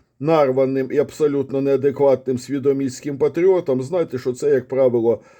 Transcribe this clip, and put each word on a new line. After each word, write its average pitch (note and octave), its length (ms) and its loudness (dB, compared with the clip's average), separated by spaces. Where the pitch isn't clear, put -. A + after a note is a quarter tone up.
нарваним C3+ 720 0
і C#3 60 -2
абсолютно C#3 640 -2
неадекватним C3+ 760 0
свідоміським C#3 800 -4
патріотом, D3+ 640 2
знайте, D3+ 360 -4
що B2 160 -4
це, C#3+ 160 -4
як C3 180 0
правило, A#2+ 540 2